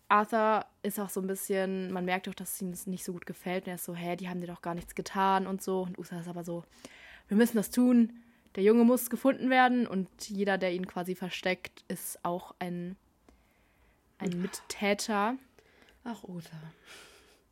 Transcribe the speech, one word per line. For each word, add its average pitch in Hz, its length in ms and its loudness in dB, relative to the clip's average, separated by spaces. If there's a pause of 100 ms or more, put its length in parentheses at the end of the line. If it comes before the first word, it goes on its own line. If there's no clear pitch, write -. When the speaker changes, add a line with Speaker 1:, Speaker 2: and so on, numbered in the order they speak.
Speaker 1:
Arthur 214 560 4 (180)
ist 208 160 -4
auch 196 120 -6
so 196 100 -4
ein 185 80 -6
bisschen, 190 640 -2
man 180 120 -2
merkt 185 240 -2
auch, 190 60 -10
dass - 200 -10
es - 80 -8
ihm 180 100 -6
das 180 160 -10
nicht 185 160 -6
so 185 80 -6
gut 175 140 -12
gefällt. 185 380 -6
Und 190 40 -8
er 180 80 -6
ist - 80 -10
so, 175 100 -8
„Hä, 175 220 -4
die 185 120 -8
haben 180 120 -6
dir 175 80 -8
doch 175 140 -14
gar 170 120 -6
nichts - 220 -10
getan“ 190 500 2
und 190 160 -4
so. 190 200 0
Und 180 160 -8
Uther 175 220 -10
ist 170 80 -10
aber 175 160 -8
so, 170 200 -6 (640)
„Wir 202 80 2
müssen 233 200 6
das 196 140 2
tun. 247 420 6 (420)
Der 196 80 0
Junge 226 220 8
muss 240 260 4
gefunden 254 400 2
werden.“ 247 360 6
Und 190 220 -4 (200)
jeder, 196 300 0
der 185 160 0
ihn 185 120 -4
quasi 185 300 -4
versteckt, - 720 -4
ist - 360 -10
auch 175 360 -6
ein, 175 360 -6 (1200)
ein 185 140 -4
Speaker 2:
Ach. 175 100 -4
Speaker 1:
Mittäter. 208 960 -2 (680)
Speaker 2:
Ach, 233 200 -10
Uther. 165 380 -12 (880)